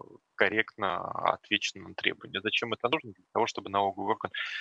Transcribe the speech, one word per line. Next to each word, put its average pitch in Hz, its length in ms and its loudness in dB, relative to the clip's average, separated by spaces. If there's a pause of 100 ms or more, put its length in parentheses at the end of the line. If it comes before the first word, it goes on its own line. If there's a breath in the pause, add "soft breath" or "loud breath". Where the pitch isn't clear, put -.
(340)
корректно 95 1000 2
отвечено - 560 -2
на - 60 -14
требования. - 460 -2
Зачем 110 320 0
это 120 160 0
нужно? 127 240 -2
Для - 120 -20 (100)
того, 110 120 4
чтобы 107 220 -6
налоговый 98 440 2
орган, - 180 -2 (300 loud breath)